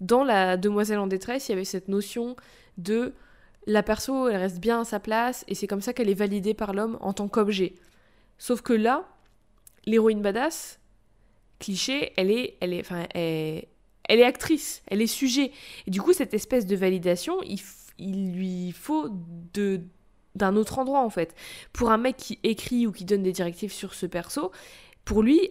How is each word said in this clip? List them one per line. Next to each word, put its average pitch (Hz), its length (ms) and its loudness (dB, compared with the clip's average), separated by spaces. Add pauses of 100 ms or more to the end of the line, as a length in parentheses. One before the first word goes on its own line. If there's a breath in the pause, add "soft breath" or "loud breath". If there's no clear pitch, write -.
Dans 233 240 4
La 190 320 4
Demoiselle 208 420 0
en 202 80 -2
détresse, 196 420 -4
il 233 40 0
y - 20 -2
avait 185 100 -2
cette 185 240 -8
notion 233 480 -4 (420 loud breath)
de 226 340 -2 (540 soft breath)
la 208 160 4
perso, 247 460 0
elle 208 80 0
reste 185 240 -2
bien 233 220 0
à - 20 -6
sa 208 160 -6
place, 233 480 -2
et 202 60 -4
c'est 202 120 -6
comme 202 140 -2
ça 247 120 -6
qu'elle 233 160 0
est 196 60 4
validée 202 400 0
par 202 180 -6
l'homme 220 280 -4
en 196 120 -4
tant 208 160 -4
qu'objet. 202 460 0 (640 soft breath)
Sauf 240 240 -2
que 254 120 0
là, 240 340 2 (800)
l'héroïne 220 360 4
badass, 233 560 -2 (800)
cliché, 262 580 -4
elle 190 140 4
est, 240 300 0
elle 180 140 -2
est, 175 60 -4
enfin, 175 340 -6
elle, 160 500 -2 (400)
elle 226 160 8
est 240 40 12
actrice, - 640 0
elle 208 160 0
est 233 60 2
sujet. 262 420 2 (380 loud breath)
Et - 20 -2
du 190 100 0
coup, 320 120 6
cette 269 220 0
espèce 220 320 0
de 196 100 0
validation, 185 680 0
il - 180 -8
faut - 240 -20 (120)
il 190 340 -4
lui 180 400 -4
faut 302 360 -4 (460)
de, 196 260 0 (540)
d'un 196 220 2
autre 214 220 0
endroit, 269 220 2
en 226 100 2
fait. 165 240 -4 (380 loud breath)
Pour 233 180 2
un 220 80 6
mec 254 180 0
qui - 260 -12
écrit 226 440 0
ou 202 60 0
qui 185 120 -12
donne 196 180 2
des 185 100 2
directives 180 400 -4
sur - 220 -12
ce 185 120 -6
perso, 180 460 -6 (520 loud breath)
pour 214 180 4
lui, 294 280 6